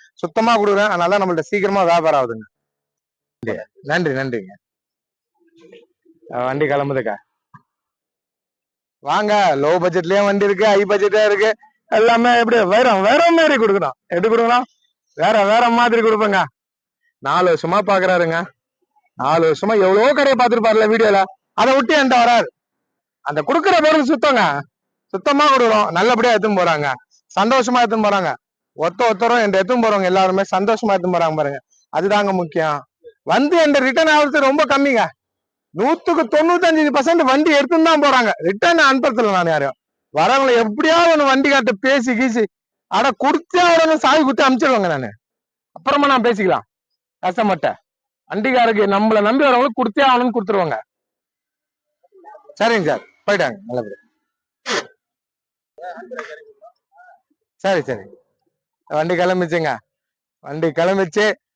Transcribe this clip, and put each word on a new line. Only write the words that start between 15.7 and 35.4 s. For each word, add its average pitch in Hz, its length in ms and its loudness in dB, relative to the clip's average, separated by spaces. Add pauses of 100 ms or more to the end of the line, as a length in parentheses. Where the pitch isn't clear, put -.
மாதிரி 233 240 2
கொடுப்பேங்க. 214 380 0 (800)
நாலு 165 300 0
வருஷமா 165 260 -2 (120)
பாக்குறாருங்க. 180 480 0 (840)
நாலு 156 260 0
வருஷமா 208 260 -2 (120)
எவ்வளவோ 214 320 2
கடையை 277 200 2
பார்த்திருப்பாருல 220 540 2
வீடியோல, 220 260 2 (420)
அதை 247 160 2
விட்டு 269 200 0
என்கிட்ட 262 260 2
வராரு. 233 260 2 (800)
அந்த 147 200 -4
கொடுக்குற 339 260 0 (100)
பொருள் 311 280 2
சுத்தங்க, 262 300 0 (680)
சுத்தமா 277 400 0
கொடுக்குறோம், 220 360 2 (100)
நல்லபடியா 233 360 2
எடுத்துன்னு 208 280 0
போறாங்க, 151 260 0 (500)
சந்தோஷமா 247 440 2
எடுத்துன்னு 220 260 0
போறாங்க. 190 220 -2 (460)
ஒருத்த 175 320 -4
ஒருத்தரும் 233 340 0
என்கிட்ட 190 180 0
எடுத்துன்னு 226 260 0
போறவங்க 196 260 0
எல்லாருமே 190 320 2 (100)
சந்தோஷமா 202 400 0
எடுத்துன்னு 180 240 -2
போறாங்க 160 220 -2
பாருங்க, 143 200 -4 (380)
அதுதாங்க 202 420 0
முக்கியம். 156 400 -4 (520)
வந்து 285 300 0
என்கிட்ட 285 240 2
ரிட்டர்ன் 311 280 0
ஆகுறது 294 340 2
ரொம்ப 294 140 0 (100)
கம்மிங்க. 269 320 0 (760)